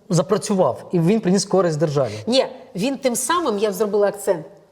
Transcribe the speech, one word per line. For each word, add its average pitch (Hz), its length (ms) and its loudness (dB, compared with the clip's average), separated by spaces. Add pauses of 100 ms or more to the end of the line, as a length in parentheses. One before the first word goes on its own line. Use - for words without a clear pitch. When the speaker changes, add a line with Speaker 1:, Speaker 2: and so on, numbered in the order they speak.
Speaker 1:
запрацював 180 840 0
і 175 80 2
він 202 200 2
приніс 190 240 2
користь 180 340 2
державі. 143 340 0 (140)
Speaker 2:
Ні, 240 200 2 (280)
він 247 240 -2
тим 240 180 -2
самим, 311 420 -2
я 208 140 0
зробила 202 360 0
акцент, 190 380 -4 (260)